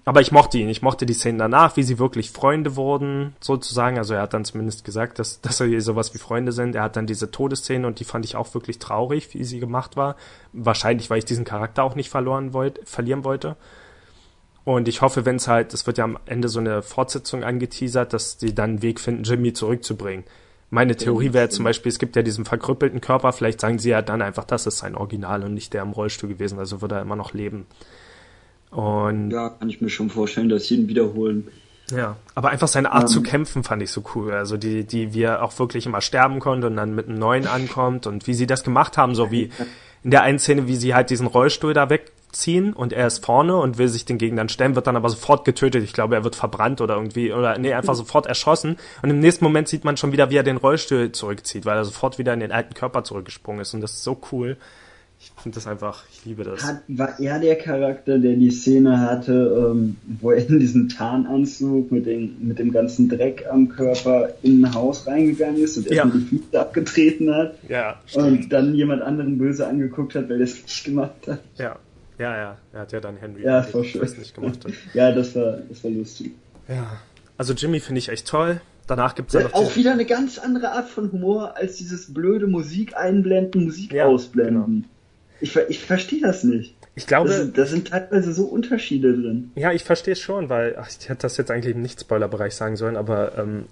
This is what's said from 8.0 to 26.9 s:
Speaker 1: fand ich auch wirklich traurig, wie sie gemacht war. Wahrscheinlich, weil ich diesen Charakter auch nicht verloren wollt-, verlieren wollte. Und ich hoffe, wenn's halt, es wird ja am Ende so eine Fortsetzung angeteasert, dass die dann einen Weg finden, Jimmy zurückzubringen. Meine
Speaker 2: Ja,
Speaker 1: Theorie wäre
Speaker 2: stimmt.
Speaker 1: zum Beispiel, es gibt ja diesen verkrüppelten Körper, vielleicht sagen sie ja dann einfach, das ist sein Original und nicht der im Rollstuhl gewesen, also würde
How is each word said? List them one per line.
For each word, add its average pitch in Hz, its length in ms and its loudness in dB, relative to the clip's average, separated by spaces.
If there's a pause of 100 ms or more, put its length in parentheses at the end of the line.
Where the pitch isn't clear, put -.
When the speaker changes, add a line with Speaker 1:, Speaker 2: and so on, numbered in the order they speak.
Speaker 1:
fand 113 200 -8
ich 110 120 -10
auch 113 180 -8
wirklich 117 240 -8
traurig, 127 560 -4
wie - 100 -8
sie 123 160 -10
gemacht 123 380 -6
war. 139 180 -2 (380)
Wahrscheinlich, 113 560 0
weil 113 80 0
ich 110 80 -2
diesen 120 180 -2
Charakter 110 400 -4
auch 127 120 -2
nicht 143 160 -8
verloren 131 420 -4
wollt-, 135 340 -4
verlieren 131 360 -4
wollte. 135 320 -4 (1080)
Und 123 240 0
ich - 140 -2
hoffe, 135 240 2
wenn's 127 220 0
halt, 117 260 2
es - 140 -6
wird 120 100 -2
ja 117 60 0
am 113 240 -4
Ende 120 200 -2
so 113 120 -2
eine 107 240 -2
Fortsetzung 127 600 -6
angeteasert, 123 720 -2
dass - 240 -6
die 110 160 -2
dann 110 160 0
einen 107 140 -2
Weg 117 160 -2
finden, 117 240 -4
Jimmy 120 300 2
zurückzubringen. 107 680 -4 (460)
Meine 120 220 4
Speaker 2:
Ja, 117 80 0
Speaker 1:
Theorie 120 340 0
wäre 120 120 6
Speaker 2:
stimmt. - 80 -4
Speaker 1:
zum 117 120 -4
Beispiel, 117 260 0
es - 60 -6
gibt 127 180 -4
ja 156 60 4
diesen 110 240 -2
verkrüppelten 131 560 -2
Körper, 131 320 2
vielleicht 113 260 -2
sagen 110 200 0
sie 113 100 0
ja 110 140 2
dann 110 180 -4
einfach, 101 220 -4
das - 240 -2
ist 104 100 -4
sein 98 160 -8
Original 101 500 -6
und 104 120 -6
nicht - 180 -10
der 101 80 -4
im 101 120 -6
Rollstuhl 104 360 -6
gewesen, 98 300 -6
also 98 240 -10
würde 104 120 -6